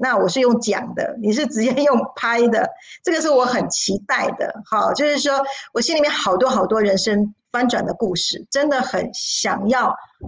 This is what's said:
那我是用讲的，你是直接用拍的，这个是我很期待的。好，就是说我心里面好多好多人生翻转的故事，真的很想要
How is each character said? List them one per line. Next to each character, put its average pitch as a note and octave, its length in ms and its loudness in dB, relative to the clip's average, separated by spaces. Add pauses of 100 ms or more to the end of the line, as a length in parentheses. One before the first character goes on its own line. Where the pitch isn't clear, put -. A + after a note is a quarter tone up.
那 B3 160 0
我 F#3+ 100 2
是 G#3+ 120 0
用 A#3+ 200 4
讲 F3+ 340 -4
的， - 280 -4
你 G#3 100 2
是 C4 160 0
直 A3 140 -2
接 A#3+ 100 2 (120)
用 C4+ 160 4 (160)
拍 A#3 320 2
的， G#3+ 220 2 (340)
这 F4+ 80 0
个 D#4+ 100 0
是 D#4+ 80 0
我 B3+ 160 4
很 A3 240 -2
期 - 280 -2 (100)
待 A3+ 200 -2 (100)
的。 - 280 -6
好， G3 280 0
就 D4 140 0
是 D4 120 0
说 C#4 240 0 (300)
我 A#3 80 0
心 D#4+ 140 -2
里 D4+ 60 2
面 C#4+ 100 2
好 F#3 260 0
多 B3+ 120 4
好 G3 160 2
多 A3 160 2
人 G3 160 4
生 G#3 360 0 (180)
翻 A#3+ 180 0
转 F#3+ 160 0
的 F3 80 -4
故 F#3 220 -2
事， - 340 -4
真 C#4+ 200 0
的 C4 120 2
很 - 320 -2
想 G3 560 -2
要 A#3+ 260 2 (320)